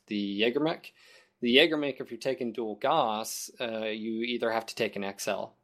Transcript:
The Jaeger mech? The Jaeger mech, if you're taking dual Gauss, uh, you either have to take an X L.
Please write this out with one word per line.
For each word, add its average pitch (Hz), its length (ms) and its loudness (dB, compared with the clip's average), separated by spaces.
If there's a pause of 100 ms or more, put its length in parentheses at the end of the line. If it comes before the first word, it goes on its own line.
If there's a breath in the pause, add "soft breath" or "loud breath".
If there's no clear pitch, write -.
The 107 100 -4
Jaeger 104 440 0
mech? - 340 -2 (480 soft breath)
The 120 80 2
Jaeger 151 280 8
mech, 143 220 -2
if 127 120 -12
you're 113 80 -10
taking 123 340 -2
dual 110 220 -4
Gauss, 113 760 0 (100)
uh, 113 280 -4
you 110 340 -4
either 117 300 0
have 113 160 -2
to - 80 -12
take 107 200 -2
an 101 80 -4
X - 240 -6
L. 101 360 -4